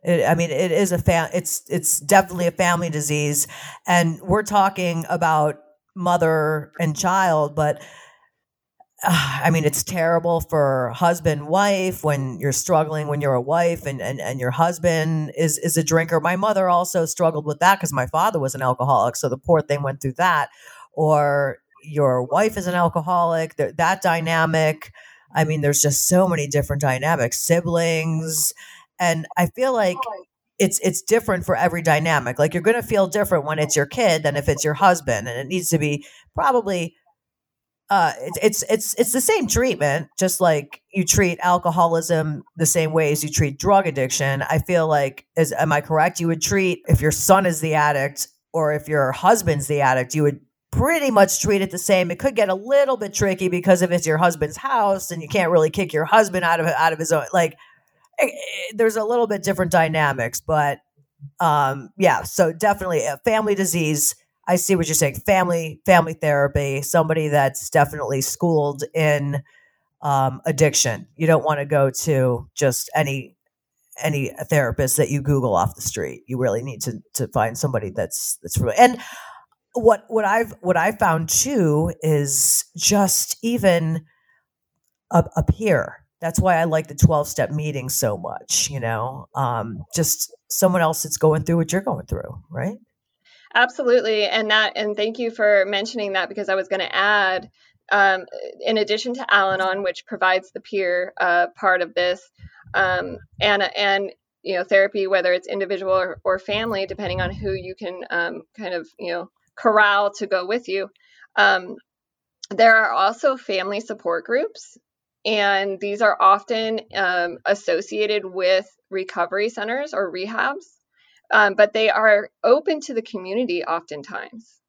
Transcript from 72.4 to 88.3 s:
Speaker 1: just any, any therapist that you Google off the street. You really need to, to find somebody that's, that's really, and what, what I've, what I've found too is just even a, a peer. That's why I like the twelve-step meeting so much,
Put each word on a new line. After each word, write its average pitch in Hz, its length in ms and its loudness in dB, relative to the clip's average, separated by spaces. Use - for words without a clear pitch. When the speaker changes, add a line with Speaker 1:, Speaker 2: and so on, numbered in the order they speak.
Speaker 1:
just 135 380 0
any, 139 420 -4
any 147 280 -2
therapist 131 480 0
that 151 120 2
you 143 120 -2
Google 131 340 0
off 87 200 0
the - 60 -16
street. 71 460 -8
You 127 100 -8
really 117 240 -2
need 127 200 -10
to, 110 180 -6
to 127 140 -4
find 113 280 -2
somebody 113 320 -4
that's, - 540 -6
that's - 140 -4
really, 117 200 0
and 247 220 4
what, 220 340 4
what 208 180 -2
I've, 214 360 0
what 180 140 0
I've 196 220 0
found 165 320 0
too 170 720 2
is 143 640 0
just - 680 0
even 170 600 2
a, 170 120 4
a 165 80 0
peer. - 600 0
That's 165 200 -4
why 185 160 4
I 165 80 2
like 160 240 0
the 143 80 -14
twelve-step 147 560 2
meeting 143 380 -6
so 104 280 -2
much, - 540 -6